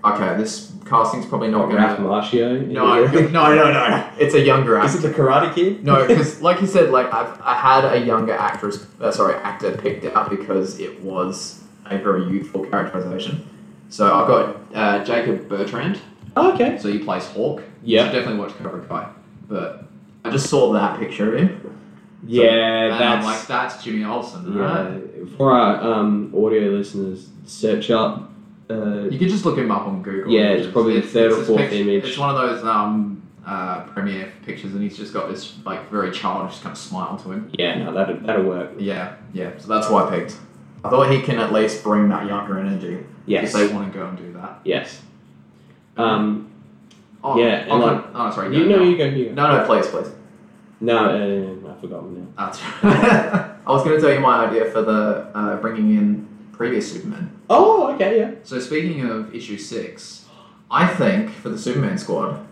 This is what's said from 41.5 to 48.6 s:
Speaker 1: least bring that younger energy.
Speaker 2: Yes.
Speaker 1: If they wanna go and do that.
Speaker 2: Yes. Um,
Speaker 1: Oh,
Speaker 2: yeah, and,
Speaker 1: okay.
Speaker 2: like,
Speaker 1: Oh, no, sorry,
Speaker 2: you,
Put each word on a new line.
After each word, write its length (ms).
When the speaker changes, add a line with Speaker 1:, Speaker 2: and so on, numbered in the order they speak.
Speaker 1:
least 300
bring 260
that 180
younger 320
energy. 380
Speaker 2:
Yes. 280
Speaker 1:
If 0
they 60
wanna 160
go 160
and 100
do 160
that. 300
Speaker 2:
Yes. 380
Um, 500
Speaker 1:
Oh, 140
Speaker 2:
yeah, 80
and, 80
Speaker 1:
okay. 120
Speaker 2:
like, 200
Speaker 1:
Oh, 140
no, 40
sorry, 240
Speaker 2:
you, 100